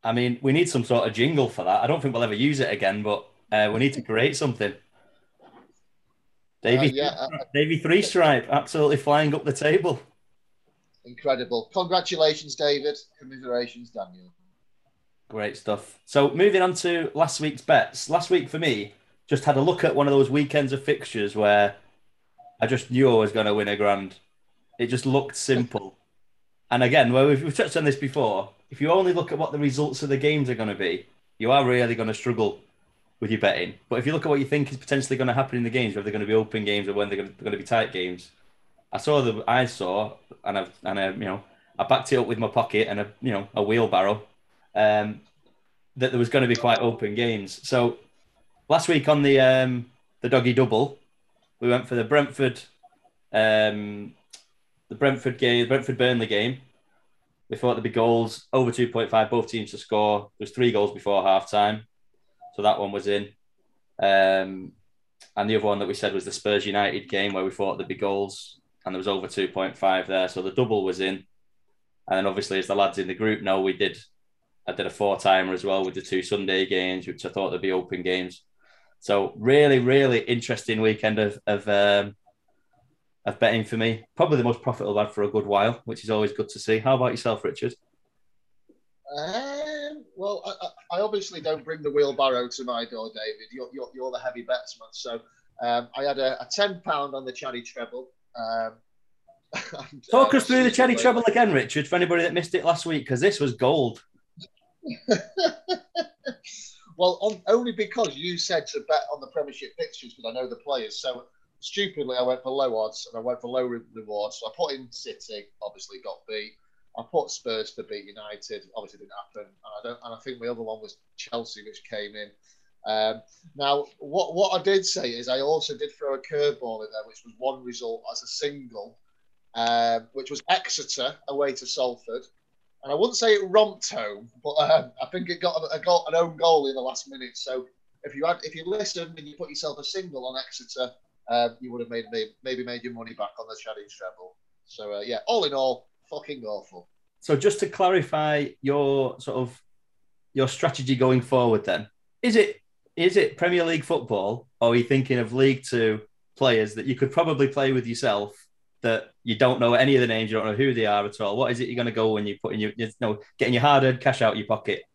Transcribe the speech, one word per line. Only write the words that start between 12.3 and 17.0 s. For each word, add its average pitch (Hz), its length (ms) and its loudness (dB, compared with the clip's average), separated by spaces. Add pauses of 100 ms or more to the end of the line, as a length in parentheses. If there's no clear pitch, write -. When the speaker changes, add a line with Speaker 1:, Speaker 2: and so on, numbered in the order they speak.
Speaker 2:
David. 147 420 0 (220)
Commiserations, 120 720 -8
Daniel. 92 420 -14 (960)
Speaker 1:
Great 107 280 -6
stuff. - 480 -6
So 143 280 4
moving 190 280 6
on 180 140 2
to 170 380 -2